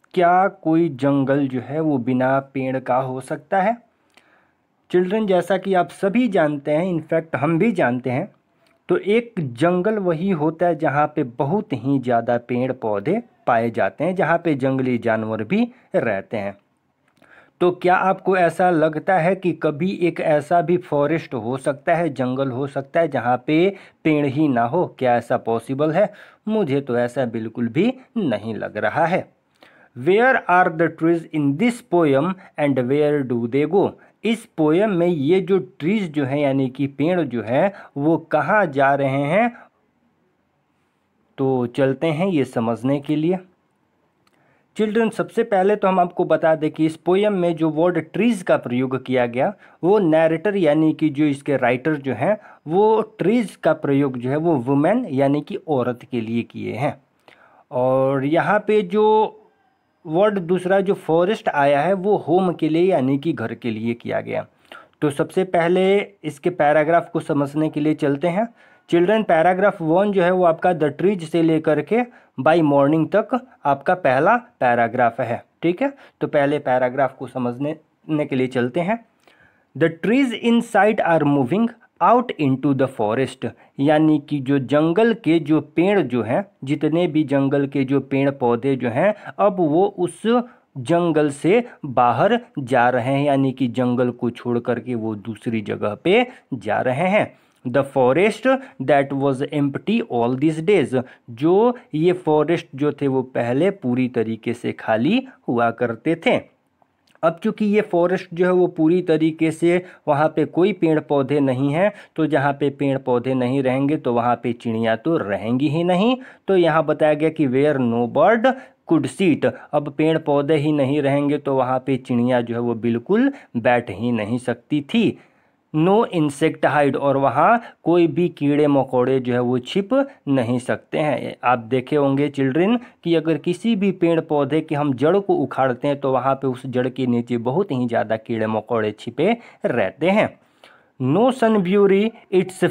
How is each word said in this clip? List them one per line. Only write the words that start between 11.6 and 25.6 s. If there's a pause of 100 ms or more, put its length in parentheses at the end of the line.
ही
ज़्यादा
पेड़
पौधे (260)
पाए
जाते
हैं,
जहाँ
पे
जंगली
जानवर
भी (280)
रहते
हैं। (1080)
तो
क्या
आपको
ऐसा
लगता
है
कि
कभी (160)
एक
ऐसा
भी
फॉरेस्ट
हो
सकता
है,
जंगल
हो
सकता
है
जहाँ (120)
पे (280)
पेड़
ही
ना
हो? (140)
क्या
ऐसा
पॉसिबल